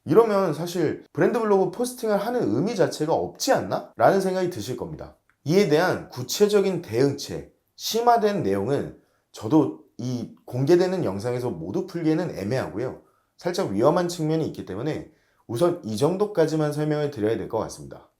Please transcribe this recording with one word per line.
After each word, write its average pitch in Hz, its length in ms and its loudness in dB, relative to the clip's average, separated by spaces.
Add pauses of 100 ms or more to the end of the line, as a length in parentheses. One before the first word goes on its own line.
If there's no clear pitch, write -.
이러면 196 480 4
사실 165 580 -4
브랜드 220 260 2
블로그 202 340 4
포스팅을 226 440 -2
하는 196 380 -2
의미 190 200 0
자체가 156 380 0
없지 98 400 0
않나? 127 440 -2
라는 170 260 4
생각이 185 260 0
드실 107 300 -6
겁니다. 78 400 -12 (260)
이에 180 240 4
대한 151 400 2
구체적인 190 720 2
대응책, 113 760 0 (200)
심화된 220 680 -2
내용은 101 560 -2 (320)
저도 131 500 0 (180)
이 123 360 -6 (120)
공개되는 175 580 2
영상에서 120 460 -4
모두 160 360 -6
풀기에는 165 520 0
애매하고요. 101 640 -4 (340)
살짝 175 360 -4
위험한 156 360 4
측면이 160 380 -2
있기 - 180 -8
때문에 120 460 -6 (360)
우선 170 380 0
이 107 140 -4
정도까지만 156 720 2
설명을 147 380 -2
드려야 110 260 0
될 - 140 -8
것 110 80 -2
같습니다. 76 500 -10 (100)